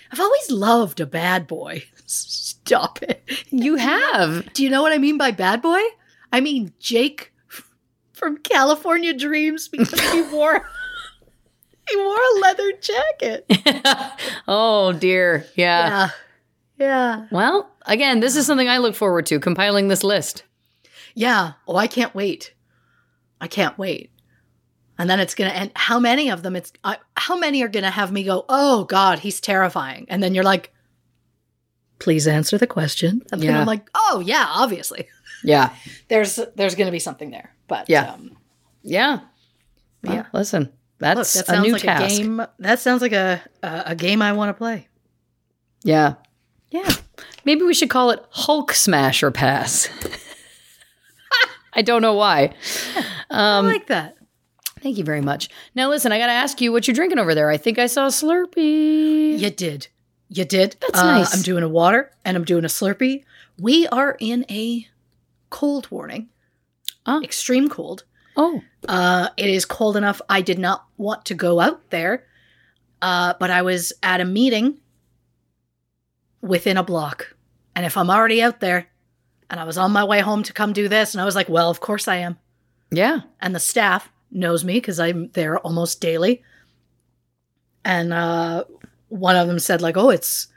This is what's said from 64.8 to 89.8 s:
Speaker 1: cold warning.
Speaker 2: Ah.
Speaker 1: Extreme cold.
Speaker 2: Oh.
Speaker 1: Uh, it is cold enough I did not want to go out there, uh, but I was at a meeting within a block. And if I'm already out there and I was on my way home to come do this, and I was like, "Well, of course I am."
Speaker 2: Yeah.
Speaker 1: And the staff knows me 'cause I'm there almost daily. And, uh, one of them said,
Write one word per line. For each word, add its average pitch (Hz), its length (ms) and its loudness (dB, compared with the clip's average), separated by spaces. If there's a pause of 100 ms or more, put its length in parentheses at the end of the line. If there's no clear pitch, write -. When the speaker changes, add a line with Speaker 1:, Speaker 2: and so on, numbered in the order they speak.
Speaker 1:
cold 285 420 -4
warning. 220 380 -12 (760)
Speaker 2:
Ah. 285 160 0
Speaker 1:
Extreme 262 480 -2
cold. 175 340 -12 (340)
Speaker 2:
Oh. 311 240 0 (260)
Speaker 1:
Uh, 180 500 2
it 202 120 0
is 190 160 0
cold 214 320 0
enough 202 320 0
I 196 120 2
did 185 180 -2
not 185 260 -2 (120)
want 214 280 -6
to - 100 -6
go 175 240 2
out 247 300 0
there, 180 360 -4 (760)
uh, 180 380 0
but 180 100 -2
I 180 140 2
was 180 280 -2 (120)
at 185 180 2
a 180 40 -2
meeting 233 540 2 (1600)
within 185 360 0
a 185 60 2
block. 160 520 -6 (400)
And 175 100 -4
if 170 120 -4
I'm 180 120 2
already 226 320 4
out 233 180 2
there 180 280 -2 (600)
and 175 100 -10
I 160 40 -8
was 160 140 -8
on 185 140 2
my 208 120 4
way 202 180 4
home 208 220 0
to - 100 -12
come 208 200 -2
do 202 140 0
this, 208 260 0
and 190 80 -4
I 190 40 0
was 190 100 0
like, 196 140 -2
"Well, 170 200 2
of 165 100 -2
course - 280 -6
I 185 100 0
am." 175 200 -6 (540)
Speaker 2:
Yeah. 214 300 2 (200)
Speaker 1:
And 185 120 -4
the 170 60 -4
staff 202 500 0 (220)
knows 170 320 -2
me 185 180 0
'cause 180 180 -6
I'm 170 320 -2
there 160 280 -2
almost 165 420 -4
daily. 175 420 0 (1400)
And, 170 300 -2
uh, 170 500 -2 (460)
one 185 260 2
of 175 120 4
them 175 120 -2
said, 175 220 0